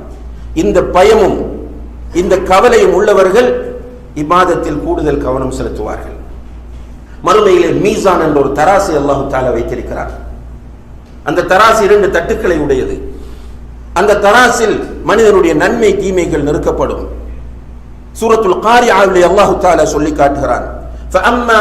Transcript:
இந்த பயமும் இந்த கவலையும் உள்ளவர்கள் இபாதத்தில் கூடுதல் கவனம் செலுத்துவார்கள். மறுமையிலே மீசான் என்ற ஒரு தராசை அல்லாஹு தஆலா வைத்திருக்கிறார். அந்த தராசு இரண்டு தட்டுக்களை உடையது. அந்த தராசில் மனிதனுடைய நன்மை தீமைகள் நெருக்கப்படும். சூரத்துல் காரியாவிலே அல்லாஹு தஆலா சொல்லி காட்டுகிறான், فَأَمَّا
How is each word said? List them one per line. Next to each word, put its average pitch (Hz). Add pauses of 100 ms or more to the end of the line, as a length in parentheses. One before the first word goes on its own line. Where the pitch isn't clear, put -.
(540)
இந்த 180
பயமும் - (460)
இந்த 185
கவலையும் 196
உள்ளவர்கள் 208 (400)
இபாதத்தில் 156
கூடுதல் 151
கவனம் 131
செலுத்துவார்கள். 104 (1040)
மறுமையிலே 180
மீசான் 175
என்ற 151
ஒரு 131
தராசை 170
அல்லாஹு 143
தஆலா 127
வைத்திருக்கிறார். - (1120)
அந்த 165
தராசு 220
இரண்டு 202
தட்டுக்களை 170
உடையது. 139 (960)
அந்த 202
தராசில் 220
மனிதனுடைய 185
நன்மை 202
தீமைகள் 170
நெருக்கப்படும். 143 (1120)
சூரத்துல் 220
காரியாவிலே 202
அல்லாஹு 190
தஆலா 165
சொல்லி 147
காட்டுகிறான், 131 (340)
فَأَمَّا 226